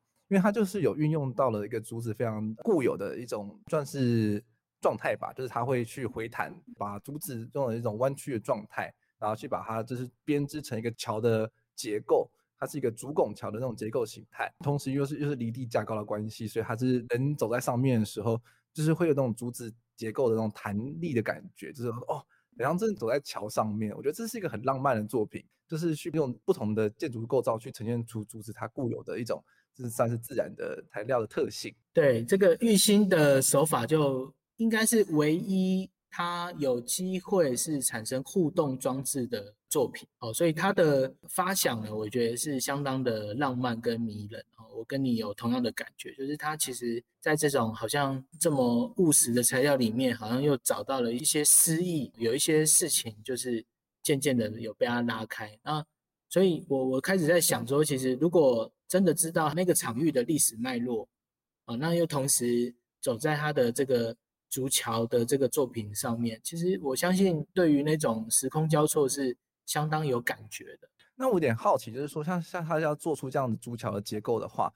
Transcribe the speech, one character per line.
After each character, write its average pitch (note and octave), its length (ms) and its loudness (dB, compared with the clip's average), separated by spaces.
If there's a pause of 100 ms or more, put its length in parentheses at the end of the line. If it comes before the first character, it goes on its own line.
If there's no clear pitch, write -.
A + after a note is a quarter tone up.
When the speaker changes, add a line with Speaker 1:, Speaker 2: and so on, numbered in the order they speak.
(300)
Speaker 1:
因 G3 60 2
为 G3 40 6
它 G3+ 120 4
就 G#3+ 140 0
是 F#3+ 160 -4
有 A2+ 140 2
运 D3+ 160 2
用 C#3+ 220 -2
到 C3+ 160 2
了 G#2 160 -2
一 A2 40 -10
个 A2+ 100 -4
竹 A#2 220 -8
子 A2+ 120 -4
非 A#2+ 120 -2
常 A2 300 -4
固 F#3 260 0
有 E2+ 160 2
的 F2+ 200 -6
一 A#2+ 80 -10
种 G#2 340 -10 (100)
算 D3+ 160 -2
是 A#2 580 2 (380)
状 D3+ 160 2
态 B2 180 -2
吧， - 180 -10
就 C3 100 -10
是 B2 60 -8
它 A#2+ 140 -4
会 B2 220 0
去 B2+ 200 -10
回 A2+ 220 -6
弹， G#2+ 260 -8 (240)
把 G2+ 220 -8
竹 C#3+ 180 -12
子 A#2+ 360 -10
用 C#3 140 -2
了 A2+ 100 -4
一 A#2+ 40 -6
种 A2 160 -4
弯 C3+ 180 0
曲 C#3 180 -8
的 A2+ 60 -4
状 G#2+ 280 -4
态， - 260 -8 (260)
然 G#2+ 100 -2
后 A2 60 -2
去 C#3 120 -14
把 G#2 160 -4
它 A2+ 200 -6
就 B2+ 120 -8
是 B2 140 -8 (160)
编 C#3+ 200 0
织 D3 160 -8
成 B2+ 160 -8
一 A2 40 -4
个 A#2 120 -2
桥 A2 280 -6
的 A2 280 2 (260)
结 G#2+ 240 -6
构， B2+ 300 2 (280)
它 - 80 -6
是 D3+ 120 -10
一 C#3 40 -4
个 A#2+ 100 0
竹 B2+ 220 -12
拱 D3 220 0
桥 - 160 -8
的 G#2+ 80 -8
那 B2+ 60 -4
种 A#2+ 100 -6
结 G#2+ 140 -8
构 C3 160 -2
形 A2 260 -16
态， - 280 -8
同 C#3+ 180 0
时 C#3 140 -4
又 C#3 140 0
是， C#3 140 -8
又 C#3+ 100 -2
是 C#3+ 60 -2
离 A#2 160 -4
地 B2 140 -8
架 A2+ 180 -2
高 A2 120 -4
的 G#2+ 80 -4
关 G#2+ 260 -6
系， A2 180 -10
所 A2+ 140 -4
以 G#2+ 40 -4
它 A#2 100 -4
是 B2 340 0
人 C#3 260 0
走 A2+ 160 -2
在 A#2+ 80 0
上 B2 180 -2
面 B2+ 220 4
的 G#2+ 60 2
时 - 160 -8
候， A2+ 200 0 (320)
就 D#3 100 -4
是 D#3+ 100 4
会 E3+ 140 2
有 D3+ 60 4
那 C#3 80 2
种 B2 120 0
竹 A#2+ 180 -6
子 A#2 220 -12 (220)
结 A2 160 -6
构 B2 180 2
的 A2+ 60 4
那 A2 60 0
种 A2 120 -2
弹 G#2 220 -6 (240)
力 E3 140 -4
的 A2+ 80 2
感 - 220 -6 (120)
觉， - 160 -14
就 C3 120 -12
是， A#2+ 60 -4
哦， B2 280 -6
好 C#3 80 -14 (340)
像 D3 180 0
真 A3 120 0
的 G3+ 60 -4
走 A#2+ 140 -4
在 C3+ 100 2
桥 - 280 -8
上 A2 260 -2
面。 G#2 220 -4
我 A2 60 -12
觉 B2+ 80 -2
得 D3+ 40 -4
这 A#3 140 -8
是 A3+ 100 -8
一 G#3+ 40 -8
个 E3+ 80 -4
很 G#2+ 140 -8
浪 C3+ 180 -2
漫 C3+ 160 2
的 G#2+ 80 -2
作 G#2+ 200 -2
品， - 180 -14 (240)
就 E3 100 -8
是 D#3+ 180 -2
去 E3+ 180 -10
用 C#3+ 200 -2 (100)
不 - 80 0
同 G#2+ 220 0
的 G#2+ 160 2
建 C#3 220 -6
筑 A#2 140 -8
构 B2 160 2
造 A2+ 160 0
去 A#2 140 -12
呈 - 140 -12
现 A#2 200 -4
出 A2+ 200 -8
竹 A2 160 -16
子 A2 100 -14
它 A2 160 -10
固 B2 220 -6
有 - 140 -6
的 - 160 -6
一 A#2 40 -4
种， G2+ 200 -6 (300)
就 C3 100 -14
是 A#2+ 60 -6
算 A#2 200 0
是 A#2+ 80 -2
自 A#2 180 -12
然 G#2+ 200 -2
的 - 340 -8
材 - 140 -10
料 B2 180 0
的 G#2+ 60 -6
特 C3+ 220 -4
性。 - 240 -10 (200)
Speaker 2:
对， C3 320 4
这 G3 120 2
个 F#3 220 6
玉 A3+ 160 6
兴 G3+ 320 6
的 D3 340 6
手 C#3 240 4
法 B2 200 0
就 C#3 480 0 (240)
应 A3+ 120 2
该 A3 160 2
是 A3 260 12
唯 D3+ 240 8
一 F#3+ 540 4 (200)
它 F3 480 -4
有 C3 220 4
机 F#3 400 -2
会 E3 360 4
是 C#3+ 260 -2
产 A2+ 240 -2
生 C3 180 -4
互 E3 280 2
动 C#3 260 0
装 C3 260 -2
置 B2+ 220 -2
的 G#2 280 -8 (140)
作 C3+ 220 0
品， - 180 -14 (120)
哦， A2+ 120 -6
所 E3 140 0
以 E3 80 2
它 F3 180 0
的 D3 400 4 (160)
发 F#3 280 -2
想 B2 280 0
呢， G#2+ 100 -8
我 G#2+ 140 -4
觉 A#2 220 0
得 A#2+ 80 -4
是 C3+ 220 -4
相 C#3+ 240 -2
当 C3 200 -2
的 G#2+ 300 -2
浪 C3 240 -2
漫 A#2+ 240 -2
跟 A#2 180 -2
迷 G#2 300 -6
人， A2+ 100 -12 (180)
哦， A2+ 200 -20
我 A2+ 80 -10
跟 C3+ 180 -2
你 B2 120 2
有 G#2 180 -4
同 A#2 180 -2
样 B2+ 100 0
的 A#2 100 0
感 - 160 -10 (100)
觉， - 160 -14
就 C3+ 100 -10
是 D3 140 -4
它 D3+ 180 -4
其 D3 160 -4
实 A#2+ 320 -6 (160)
在 D#3 160 2
这 D3+ 140 2
种 A#2+ 240 2
好 A2+ 140 -6
像 C3+ 360 -2 (160)
这 E3+ 120 4
么 A#2+ 460 2
务 F3 140 6
实 B2 220 4
的 B2 80 4
材 B2+ 220 2
料 C#3+ 120 6
里 B2 140 2
面， A#2+ 260 0
好 G#2+ 140 -10
像 B2 100 0
又 C#3+ 180 4
找 - 260 0
到 C3+ 180 -2
了 A#2 100 0
一 B2 120 -4
些 D3+ 200 2
诗 E3 400 4
意， E3 320 -2
有 A2+ 200 0
一 - 20 -2
些 D#3 260 4
事 D#3 240 4
情 A2+ 360 -4
就 C3 120 -6
是 A#2+ 300 -4 (380)
渐 C#3 180 2
渐 C3+ 160 2
的 A2 100 2 (140)
有 A2+ 140 -8
被 - 100 0
它 A#2+ 160 0
拉 A2+ 240 -2
开。 G#2+ 380 -12
那 D3 200 -4 (460)
所 F3+ 140 4
以 F3+ 260 2
我， C3 200 0
我 C3 120 0
开 F#3+ 160 0
始 E3+ 80 2
在 E3 160 6
想 A#2 260 0
说， C#3 160 4
其 D3 140 0
实 B2+ 240 0
如 E3 80 4
果 C3 420 4 (160)
真 F#3 160 4
的 E3+ 80 6
知 D#3+ 200 0
道 D#3 240 0
那 F#3 100 2
个 F3 80 4
场 A#2+ 260 -2
域 D#3 120 2
的 - 100 2
历 D3+ 160 0
史 - 200 0
脉 B2 200 -4
络， A#2 320 -4 (560)
啊， A#2+ 100 -8
那 D#3+ 200 0
又 E3+ 100 4
同 C#3+ 240 -2
时 A#2+ 440 2 (280)
走 A#2+ 160 0
在 D#3 180 0
它 D3+ 160 -2
的 B2+ 200 2
这 C#3 120 -2
个 A#2+ 320 0 (360)
竹 C3+ 180 -2
桥 A#2 380 0
的 A#2+ 180 2
这 C3 100 0
个 C3+ 140 2
作 C#3 160 0
品 G#2+ 300 -8
上 A#2 240 -4
面， A#2 240 -4
其 - 120 -10
实 F3 280 -2
我 C3+ 120 -2
相 F3 160 0
信 F#3 400 2
对 F3 200 4
于 C#3+ 100 6
那 D#3 160 2
种 A#2 320 -2
时 - 180 0
空 D#3 220 0
交 D3+ 160 4
错 D3+ 240 2
是 B2+ 260 -2 (300)
相 D3+ 240 -2
当 D#3 160 -2
有 A#2+ 160 0
感 - 160 -4 (120)
觉 - 300 -16
的。 - 80 -20 (280)
Speaker 1:
那 C4 120 -2
我 B3+ 60 4
有 F#3 60 4
点 C3 160 4
好 E3 220 2
奇， A2+ 140 -8
就 A#2+ 100 -8
是 D3 60 -6
说 D3+ 160 -6
像， F3+ 180 -2
像 E3+ 220 -8
它 D#3+ 160 0
要 D#3 140 0
做 D3+ 220 -2
出 C3+ 140 -8
这 C#3+ 100 -2
样 C3 100 0
的 G#2+ 80 0
竹 A#2+ 200 -10
桥 A2+ 140 -4
的 G#2 100 -4
结 G#2+ 180 -6
构 A2+ 200 0
的 G#2 80 -6
话， - 280 -2